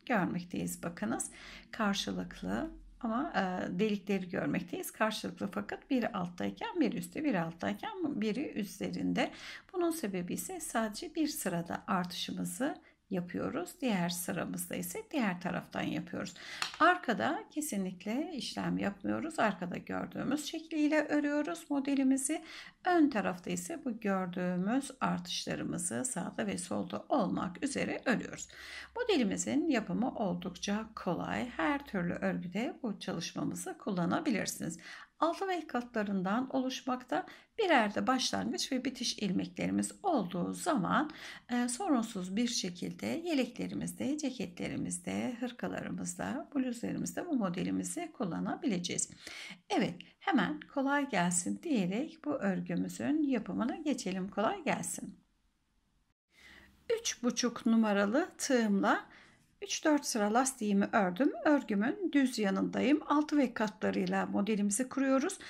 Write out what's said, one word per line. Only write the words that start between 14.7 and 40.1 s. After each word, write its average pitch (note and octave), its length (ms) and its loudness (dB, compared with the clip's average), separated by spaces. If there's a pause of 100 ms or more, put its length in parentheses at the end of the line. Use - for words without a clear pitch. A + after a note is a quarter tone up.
ise F3+ 340 -6
diğer G3+ 300 0
taraftan - 420 -4
yapıyoruz. - 520 -4 (460)
Arkada D#4+ 680 4
kesinlikle G#3+ 840 -2
işlem F#3 440 -2
yapmıyoruz. G#3 600 -2
Arkada F#3 380 0
gördüğümüz - 680 -4
şekliyle D#4 600 2
örüyoruz D4 680 0
modelimizi. C#4 720 2 (400)
Ön F4 260 8
tarafta F#3 400 -2
ise F3+ 340 -4
bu A3+ 160 -2
gördüğümüz F#3 880 2 (100)
artışlarımızı F3 1040 -2
sağda - 420 -4
ve F#3+ 120 -2
solda F#3+ 500 -4
olmak - 560 0
üzere - 400 -2
örüyoruz. - 440 -2 (480)
Modelimizin D4 720 2
yapımı G#3 460 2
oldukça G3+ 800 -2
kolay. F3+ 540 -2
Her C#4+ 380 0
türlü F3 260 -2
örgüde F#3 680 -2
bu G#3 160 -4
çalışmamızı - 800 -4
kullanabilirsiniz. F#3+ 1000 0 (400)
Altı E4 300 0
ve E4+ 180 -2
katlarından G#3+ 880 0
oluşmakta. C4 680 -2 (320)
Birer C4+ 360 6
de G3+ 120 2
başlangıç B3+ 640 0
ve B3+ 120 0
bitiş - 340 -2
ilmeklerimiz F#3+ 760 0 (100)
olduğu F#3+ 500 0